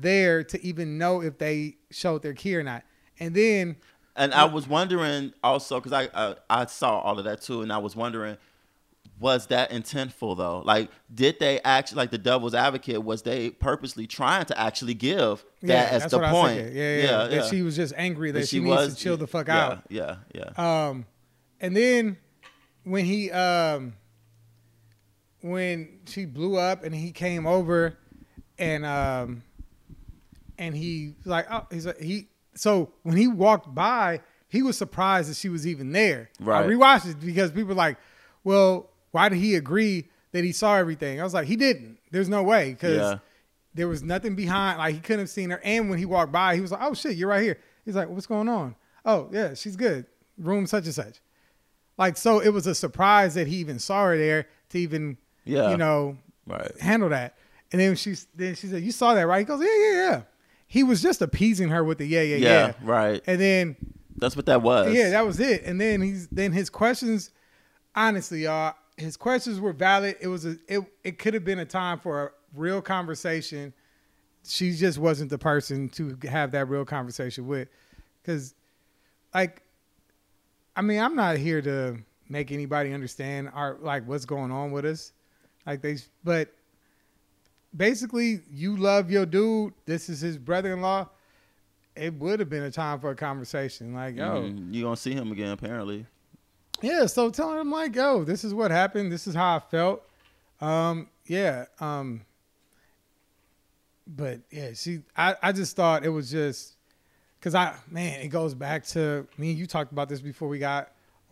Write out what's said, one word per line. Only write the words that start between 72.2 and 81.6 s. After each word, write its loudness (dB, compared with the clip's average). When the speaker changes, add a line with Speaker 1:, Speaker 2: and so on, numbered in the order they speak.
Speaker 1:
a -8
real -4
conversation. -6
She -2
just 0
wasn't 0
the -4
person -2
to -8
have -2
that -2
real -2
conversation -8
with. -6
'Cause, -6
like, -2
I -2
mean, 2
I'm 0
not 2
here -2